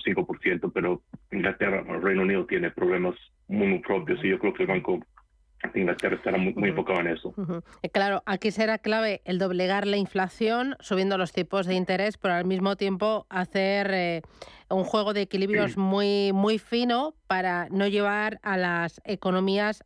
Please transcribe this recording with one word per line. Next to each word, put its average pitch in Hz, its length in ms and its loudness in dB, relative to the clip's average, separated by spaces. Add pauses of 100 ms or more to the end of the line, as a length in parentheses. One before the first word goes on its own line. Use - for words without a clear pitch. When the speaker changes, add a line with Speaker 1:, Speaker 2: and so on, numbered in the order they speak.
Speaker 1:
cinco 95 220 0
por - 140 -8
ciento, 90 320 -2
pero 90 320 -2 (280)
Inglaterra, 98 540 -2
bueno, 87 160 -6
Reino 95 220 2
Unido 95 220 2
tiene 87 260 -2
problemas 90 440 0 (320)
muy, 101 200 0
muy 95 120 2
propios 90 440 -2
y 95 60 2
yo 92 100 0
creo 98 140 0
que 92 100 0
el 90 60 -2
Banco 92 300 0 (720)
de 95 60 0
Inglaterra 90 360 0
estará 95 220 -2
muy, 95 160 0
muy 101 160 2
Speaker 2:
Ujú. 80 100 -2
Speaker 1:
enfocado 90 220 0
en 85 60 0
eso. 85 300 -4
Speaker 2:
Ujú. 170 240 -6 (220)
Eh, - 60 -4
claro, 196 360 0
aquí 196 260 -2
será 220 280 0
clave 214 460 -2
el 180 140 -2
doblegar 185 480 0
la 202 100 2
inflación, 220 840 0
subiendo 190 380 0
los 185 160 -2
tipos 185 340 0
de 185 80 2
interés, 185 420 0
pero 185 180 0
al 175 100 0
mismo 190 300 2
tiempo 202 540 0
hacer, 196 640 0
eh, 170 280 0 (480)
un 190 140 2
juego 208 300 0
de 202 80 0
equilibrios 196 560 0
Speaker 1:
<clears throat> - 0 -
Speaker 2:
muy, 202 560 2
muy 208 260 2
fino 240 560 0 (120)
para 185 420 0
no 196 180 2
llevar 208 560 0
a 196 140 0
las 170 480 -2
economías 196 800 0